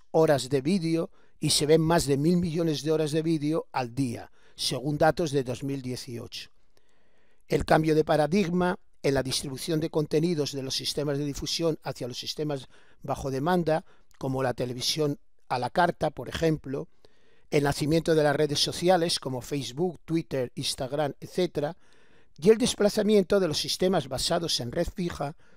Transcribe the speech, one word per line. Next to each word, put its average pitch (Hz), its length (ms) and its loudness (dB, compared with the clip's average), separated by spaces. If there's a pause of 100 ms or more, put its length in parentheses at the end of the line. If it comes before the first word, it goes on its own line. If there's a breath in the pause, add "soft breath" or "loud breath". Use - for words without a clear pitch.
(120)
horas 147 380 4
de 139 120 2
vídeo 165 480 0 (300 soft breath)
y 147 120 0
se - 140 2
ven 160 160 6
más 160 240 4
de 139 120 2
mil 165 200 4
millones 165 460 0
de 156 80 0
horas 156 200 0
de 160 120 0
vídeo 156 480 0
al 123 240 -4
día, 117 360 -4 (240 soft breath)
según 147 440 -4
datos 160 320 4
de 139 120 0
dos 120 200 -6
mil 139 180 -6
dieciocho. 123 680 -10 (960)
El 147 180 0
cambio 156 300 2
de 156 80 4
paradigma 175 760 0 (240)
en 139 140 2
la 131 80 2
distribución 135 560 -4
de 156 100 -2
contenidos 156 600 0
de 139 100 -6
los 131 140 -6
sistemas 143 420 -2
de 147 80 -4
difusión 156 560 -4
hacia 135 260 -8
los 123 120 -10
sistemas 143 480 -6 (340 soft breath)
bajo 139 300 -4
demanda, 160 520 0 (360 soft breath)
como 131 240 -2
la 123 100 0
televisión 131 640 -2 (320)
a 131 80 -2
la 123 140 -2
carta, 175 400 2
por 120 180 -12
ejemplo, 151 580 -2 (640 soft breath)
el 151 140 2
nacimiento 156 500 2
de 156 80 4
las 147 140 4
redes 147 240 0
sociales 175 600 2
como 131 220 -6
Facebook, 143 640 -6
Twitter, 151 480 -2
Instagram, 143 640 -4
etcétera, 156 560 -2 (640 soft breath)
y 156 120 4
el 220 100 6
desplazamiento 202 800 4
de 185 80 2
los 147 100 -2
sistemas 175 500 0
basados 156 520 -2
en 120 120 -6
red 165 240 -2
fija 165 400 -4 (220 soft breath)